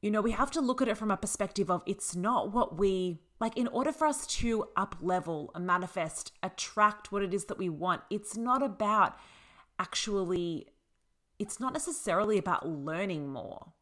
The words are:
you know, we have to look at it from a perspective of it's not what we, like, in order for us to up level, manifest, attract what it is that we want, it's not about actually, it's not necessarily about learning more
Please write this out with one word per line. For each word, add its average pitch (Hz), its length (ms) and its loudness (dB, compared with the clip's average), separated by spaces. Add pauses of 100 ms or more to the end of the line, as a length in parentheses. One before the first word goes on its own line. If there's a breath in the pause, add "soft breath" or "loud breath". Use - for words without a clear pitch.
you 208 80 0
know, 214 100 4
we 214 120 2
have 277 180 2
to 320 100 0
look 254 220 2
at 254 60 4
it - 80 2
from 214 160 0
a 190 40 2
perspective 196 540 -2
of 175 160 2
it's - 300 -4
not 202 360 0
what 214 240 2
we, 185 440 2 (180)
like, 226 180 -2
in 240 120 2
order 277 240 0
for 302 160 2
us 294 180 -2 (120)
to 226 280 0 (100)
up 190 240 -2
level, 165 560 -2
manifest, 180 760 -2 (100)
attract - 680 0
what 202 100 0
it 180 100 0
is 196 120 0
that - 120 -6
we 185 120 -2
want, 165 320 0 (100)
it's 208 260 -4
not 247 280 2
about 208 520 2 (640 loud breath)
actually, 180 880 0 (720)
it's 208 220 -6
not 262 120 -2
necessarily 214 640 0
about 175 320 2
learning 156 600 -2
more - 540 -10